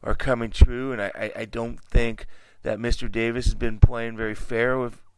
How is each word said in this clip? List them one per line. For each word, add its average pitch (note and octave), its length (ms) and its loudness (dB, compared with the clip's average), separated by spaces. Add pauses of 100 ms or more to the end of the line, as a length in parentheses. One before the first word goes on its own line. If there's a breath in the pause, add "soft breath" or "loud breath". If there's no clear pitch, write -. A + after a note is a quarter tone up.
are A2 100 -2
coming A#2 380 -2
true," B2 400 4
and A2 100 -6
I, G2 140 -4
I, G#2+ 220 -8
I A2+ 80 -8
don't A#2 340 -8
think - 480 0 (340 soft breath)
that G#2+ 180 -4
Mister A#2 280 -2
Davis A#2 380 -2
has - 100 2
been A2 240 -2
playing A#2 380 6
very A2 180 -4
fair B2 420 -2
with A#2+ 240 -6 (160)